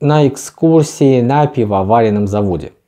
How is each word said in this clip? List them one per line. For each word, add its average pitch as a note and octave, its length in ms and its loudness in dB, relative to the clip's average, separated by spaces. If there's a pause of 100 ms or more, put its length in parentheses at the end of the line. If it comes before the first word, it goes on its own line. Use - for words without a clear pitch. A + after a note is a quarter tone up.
на D3 280 2
экскурсии D3+ 960 0
на C#3 240 0
пивоваренном G#2 800 0
заводе G2 460 -4 (160)